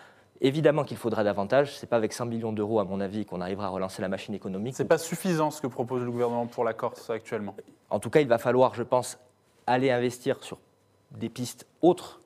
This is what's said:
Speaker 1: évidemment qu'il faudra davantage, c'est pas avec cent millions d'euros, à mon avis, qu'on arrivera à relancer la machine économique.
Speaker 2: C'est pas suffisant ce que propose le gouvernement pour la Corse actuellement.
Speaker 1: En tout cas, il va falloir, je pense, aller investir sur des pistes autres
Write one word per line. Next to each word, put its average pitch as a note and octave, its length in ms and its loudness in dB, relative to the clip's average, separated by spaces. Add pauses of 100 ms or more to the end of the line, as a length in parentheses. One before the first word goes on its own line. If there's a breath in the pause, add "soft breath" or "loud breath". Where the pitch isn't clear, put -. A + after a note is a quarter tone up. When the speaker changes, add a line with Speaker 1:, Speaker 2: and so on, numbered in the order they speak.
(420 loud breath)
Speaker 1:
évidemment D3 420 4
qu'il A#2 140 -8
faudra G#2+ 260 0
davantage, G#2 540 2
c'est - 80 -12
pas A#2+ 120 0
avec A2 160 0
cent B2 120 -6
millions A2+ 260 -4
d'euros, G#2+ 280 0
à G2+ 40 2
mon F#2+ 160 -4
avis, G2 280 -4
qu'on F2+ 140 -6
arrivera F#2+ 260 -4
à - 20 -4
relancer F#2 320 -4
la F#2 60 -2
machine G2 260 -6
économique. G2+ 420 -6
Speaker 2:
C'est C3+ 100 -2
pas E3 120 4
suffisant D#3+ 540 0
ce - 100 -12
que C#3 60 -4
propose B2 340 -4
le A#2+ 80 -4
gouvernement A#2+ 380 0
pour A#2+ 160 -4
la A2+ 100 0
Corse - 380 -6
actuellement. G#2+ 440 -6 (360)
Speaker 1:
En G#2+ 80 0
tout A#2 100 -6
cas, D#3 120 6
il C#3+ 60 2
va - 120 4
falloir, B2 340 4
je A#2 80 -4
pense, B2 380 0 (480)
aller B2+ 240 4
investir B2 520 0
sur - 140 -12 (540)
des A2 180 -8
pistes - 360 -8 (160)
autres - 440 2